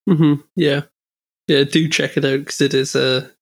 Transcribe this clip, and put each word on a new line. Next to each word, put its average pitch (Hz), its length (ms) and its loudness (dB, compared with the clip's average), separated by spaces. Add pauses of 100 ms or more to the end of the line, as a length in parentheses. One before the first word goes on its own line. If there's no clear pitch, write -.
Mm-hmm. 151 340 2 (120)
Yeah. 143 280 0 (680)
Yeah, 143 160 2
do 160 240 0
check 143 300 -4
it 143 80 0
out 135 180 -2
'cause - 160 -6
it 143 140 0
is, 135 200 -2
uh, 131 320 -2 (160)